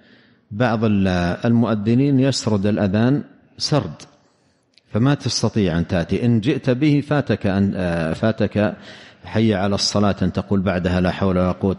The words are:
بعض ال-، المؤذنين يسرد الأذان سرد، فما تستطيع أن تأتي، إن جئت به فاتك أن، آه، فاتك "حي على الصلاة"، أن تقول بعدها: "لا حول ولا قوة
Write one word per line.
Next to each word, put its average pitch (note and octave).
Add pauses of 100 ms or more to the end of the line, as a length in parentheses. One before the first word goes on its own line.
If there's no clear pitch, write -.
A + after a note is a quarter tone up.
(520)
بعض A2
ال-، G2+ (380)
المؤذنين A#2
يسرد A#2
الأذان G#2+ (340)
سرد، G#2+ (920)
فما B2+
تستطيع G#2
أن E2+
تأتي، F#2
إن A#2
جئت C3
به C#3+
فاتك B2+
أن، G2
آه، E2+
فاتك G#2+ (520)
"حي A2
على G2
الصلاة"، G2+
أن F#2
تقول G2
بعدها: F2+
"لا F2+
حول F#2+
ولا F2+
قوة F#2